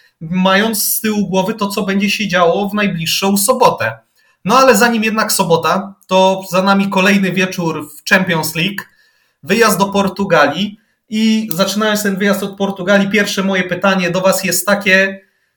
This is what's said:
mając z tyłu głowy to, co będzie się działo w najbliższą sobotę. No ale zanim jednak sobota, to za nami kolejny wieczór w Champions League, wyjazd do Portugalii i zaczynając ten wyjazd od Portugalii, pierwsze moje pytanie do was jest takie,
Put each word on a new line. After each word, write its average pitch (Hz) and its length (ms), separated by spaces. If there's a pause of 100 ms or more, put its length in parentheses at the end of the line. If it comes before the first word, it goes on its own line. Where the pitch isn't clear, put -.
(220)
mając 190 640
z - 180
tyłu 208 260
głowy 185 260
to, 208 140
co 202 160
będzie 196 260
się 208 180
działo 180 420
w 190 40
najbliższą 196 640
sobotę. 240 600 (480)
No 214 120
ale 262 180
zanim 233 280
jednak 220 280
sobota, 170 640 (120)
to 190 420
za 180 120
nami 196 280
kolejny 190 420
wieczór 170 680
w - 120
Champions 185 460
League, 175 280 (600)
wyjazd 208 360
do 196 60
Portugalii 196 920 (320)
i 220 420
zaczynając 202 520
ten 196 140
wyjazd 202 260
od 202 140
Portugalii, 196 520
pierwsze 202 340
moje 190 200
pytanie 185 480
do 180 100
was 185 220
jest - 220
takie, 196 560 (360)